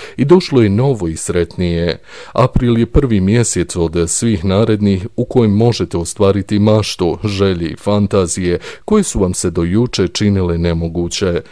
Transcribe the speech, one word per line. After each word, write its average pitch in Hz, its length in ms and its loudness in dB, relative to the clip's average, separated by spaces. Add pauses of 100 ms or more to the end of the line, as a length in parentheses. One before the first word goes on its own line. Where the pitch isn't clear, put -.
(160)
i - 80 -2
došlo 143 380 4
je 107 60 4
novo 107 400 0
i 78 80 -6
sretnije. 87 800 -2 (340)
April 120 460 2
je 113 80 2
prvi 120 340 2
mjesec 95 560 0
od 82 340 0
svih 107 340 -2
narednih 101 600 2 (100)
u 123 80 -2
kojem 113 280 2
možete 113 440 0
ostvariti 98 640 0
maštu, 101 640 0
želje 95 440 -2
i - 80 -10
fantazije 95 840 0 (260)
koje 208 180 2
su - 180 -4
vam 90 140 0
se - 160 -4
do 85 120 -2
juče 95 460 0
činile 95 500 0
nemoguće, 85 800 -2 (120)